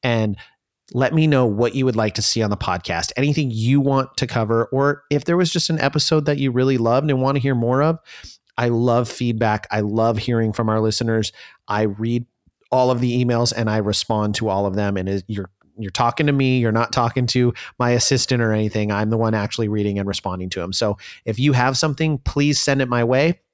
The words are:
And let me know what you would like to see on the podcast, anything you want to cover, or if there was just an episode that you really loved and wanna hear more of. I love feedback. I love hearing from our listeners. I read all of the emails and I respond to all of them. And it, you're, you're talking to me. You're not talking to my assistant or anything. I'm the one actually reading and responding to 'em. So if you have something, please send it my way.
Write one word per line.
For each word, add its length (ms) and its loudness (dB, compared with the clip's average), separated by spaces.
And 340 0
let 200 0
me 120 4
know 220 4
what 260 0
you 120 0
would 100 0
like 200 0
to 60 -4
see 220 0
on 80 0
the 60 -2
podcast, 580 -4
anything 340 0
you 320 2
want 360 0
to 100 -2
cover, 380 0
or 440 0
if 160 0
there 120 0
was 120 2
just 220 -2
an 80 0
episode 460 0
that 120 0
you 140 0
really 260 2
loved 320 2
and 120 2
wanna 180 2
hear 160 0
more 260 2
of. 160 2
I 120 0
love 420 2
feedback. 600 0
I 80 -2
love 400 0
hearing 340 0
from 160 -2
our 100 2
listeners. 520 0
I 160 0
read 440 -2
all 220 2
of 100 0
the 220 0
emails 320 2
and 140 0
I 80 0
respond 580 -2
to 120 -2
all 180 0
of 100 -2
them. 200 0
And 140 -4
it, 180 -4
you're, 220 -8
you're 140 -10
talking 360 0
to 60 2
me. 260 2
You're 120 2
not 220 0
talking 340 0
to 260 2
my 120 2
assistant 500 0
or 120 2
anything. 380 0
I'm 180 0
the 80 0
one 160 2
actually 340 -2
reading 320 -2
and 80 -4
responding 440 -6
to 100 -6
'em. 100 -6
So 260 -2
if 140 -4
you 140 2
have 240 2
something, 420 -2
please 400 0
send 220 0
it 60 0
my 160 0
way. 380 2